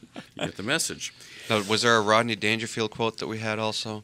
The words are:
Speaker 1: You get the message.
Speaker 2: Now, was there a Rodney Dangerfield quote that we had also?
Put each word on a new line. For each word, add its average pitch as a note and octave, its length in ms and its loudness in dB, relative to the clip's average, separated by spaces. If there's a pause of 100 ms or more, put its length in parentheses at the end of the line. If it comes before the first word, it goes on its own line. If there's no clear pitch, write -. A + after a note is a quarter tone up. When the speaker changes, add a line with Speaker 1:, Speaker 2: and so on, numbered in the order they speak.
(340)
Speaker 1:
You - 120 -6
get - 100 -8
the F#2+ 80 -8
message. B2+ 500 -4 (340)
Speaker 2:
Now, G#2+ 140 2
was G#2+ 200 0
there A#2 140 8
a A2 40 6
Rodney A2 340 4
Dangerfield A2 560 -2
quote A2+ 280 -4
that C#2+ 100 -6
we A2 100 -6
had A2 220 -4
also? G#2+ 440 -4